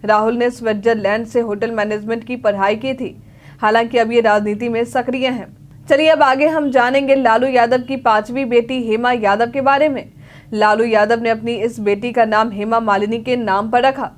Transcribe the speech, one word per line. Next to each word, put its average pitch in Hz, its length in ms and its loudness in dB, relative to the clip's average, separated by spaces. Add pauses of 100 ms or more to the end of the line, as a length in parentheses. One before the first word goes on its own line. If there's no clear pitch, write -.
राहुल 214 300 2
ने 240 140 0
स्विट्जरलैंड 220 760 -2
से 226 160 -2
होटल 220 300 -4
मैनेजमेंट 214 520 -4
की 247 140 -8
पढ़ाई 208 380 0
की 262 180 -6
थी। 262 220 -8 (460)
हालांकि 233 360 2
अब 226 140 0
ये 240 100 4
राजनीति 208 480 0
में 226 160 -2
सक्रिय 247 420 -4
हैं। 247 200 -6 (420)
चलिए, 302 200 4
अब 311 140 6
आगे 269 240 4
हम 311 240 0
जानेंगे 262 440 2
लालू 247 320 2
यादव 247 340 2
की 262 160 -6
पांचवी 233 480 -2
बेटी 240 380 0
हेमा 226 300 0
यादव 220 380 0
के 269 100 -4
बारे 277 280 2
में। 254 220 -8 (420)
लालू 214 320 2
यादव 220 360 2
ने 233 80 -2
अपनी 226 260 -2
इस 226 240 -6
बेटी 202 320 -2
का 233 140 2
नाम 220 260 0
हेमा 214 300 -2
मालिनी 214 380 -2
के 247 160 -2
नाम 214 340 -2
पर 240 140 2
रखा। 269 340 0